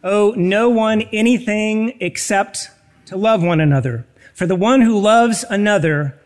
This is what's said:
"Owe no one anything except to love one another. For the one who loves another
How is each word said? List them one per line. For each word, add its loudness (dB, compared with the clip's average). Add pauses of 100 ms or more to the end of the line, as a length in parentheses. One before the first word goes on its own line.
"Owe 0
no 0
one 0 (100)
anything 0
except -4 (340)
to -10
love 2
one 2
another. 0 (260)
For -6
the 0
one 2
who 2
loves 2
another 0